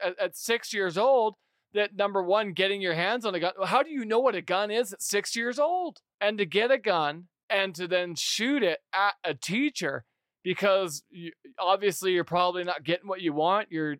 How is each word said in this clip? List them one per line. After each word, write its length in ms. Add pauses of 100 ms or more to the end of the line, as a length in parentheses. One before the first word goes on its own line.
at, 180
at 160
six 380
years 240
old 380 (380)
that, 220
number 280
one, 300
getting 280
your 120
hands 320
on 100
a 40
gun. 140 (120)
How 180
do 80
you 140
know 140
what 160
a 60
gun 300
is 220
at 80
six 340
years 240
old? 400 (200)
And 180
to 80
get 260
a 60
gun 480 (240)
and 260
to 120
then 280
shoot 480
it 160 (140)
at 200 (100)
a 100
teacher 720 (380)
because 680
you, 220 (280)
obviously 540
you're 100
probably 400
not 200
getting 240
what 140
you 120
want. 380
You're 280